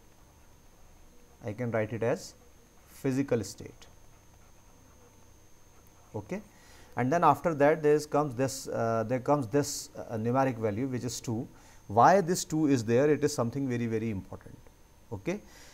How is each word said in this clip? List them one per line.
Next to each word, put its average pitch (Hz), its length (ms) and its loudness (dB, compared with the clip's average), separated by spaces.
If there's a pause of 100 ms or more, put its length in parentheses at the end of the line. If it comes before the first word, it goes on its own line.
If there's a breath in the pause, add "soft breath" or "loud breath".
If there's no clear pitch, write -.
(1400)
I 107 80 -8
can 117 180 -6
write 110 220 -2
it 110 100 -8
as 131 320 -4 (520)
physical 127 580 -2
state. - 420 -16 (2250)
Okay, 113 260 -10 (560 loud breath)
and 123 160 0
then 170 120 2
after 160 280 4
that 151 300 4
there 147 120 6
is, 151 120 0
comes 147 280 -2
this, 123 340 -4
uh, 113 380 0
there 123 140 -2
comes 143 280 0
this, - 500 -2
uh, 113 180 -10
numeric 120 400 0
value 110 300 -2
which 123 180 -4
is 120 160 -8
two. 123 260 -6 (420 loud breath)
Why 160 340 6
this 175 220 -2
two 156 240 0
is 131 160 4
there? 120 260 4
It 143 120 0
is 147 120 0
something 131 340 -2
very, 120 180 -2
very 113 240 -2
important. - 460 -10 (560)
Okay, 160 280 -8 (340 loud breath)